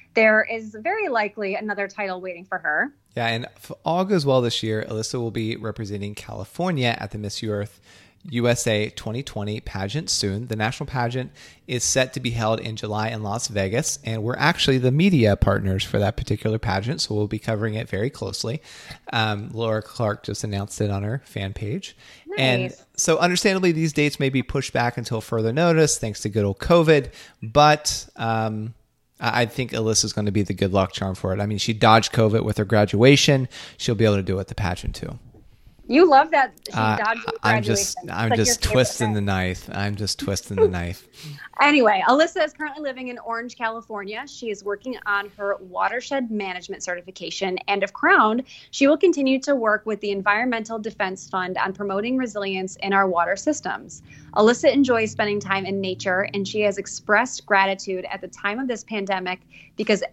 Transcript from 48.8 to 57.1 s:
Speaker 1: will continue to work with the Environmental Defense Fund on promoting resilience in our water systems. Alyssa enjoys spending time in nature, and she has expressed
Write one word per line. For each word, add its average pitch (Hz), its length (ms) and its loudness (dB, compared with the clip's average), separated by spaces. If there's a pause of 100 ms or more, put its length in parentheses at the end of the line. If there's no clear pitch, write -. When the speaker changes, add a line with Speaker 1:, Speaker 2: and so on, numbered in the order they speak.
Speaker 1:
will 302 100 6
continue 277 440 4
to 277 160 2
work 214 280 2
with 214 160 -4
the 202 120 -2
Environmental 220 680 0
Defense 202 500 -6
Fund 185 300 -4
on 190 140 0
promoting 202 440 -2
resilience 196 600 -4
in 196 160 -4
our 196 160 6
water 170 260 0
systems. - 720 -4 (300)
Alyssa 233 380 6
enjoys 240 380 4
spending 208 300 -2
time 196 260 -2
in 196 140 -4
nature, 190 520 -2
and 196 140 -4
she 214 140 -4
has 202 180 0
expressed - 640 -2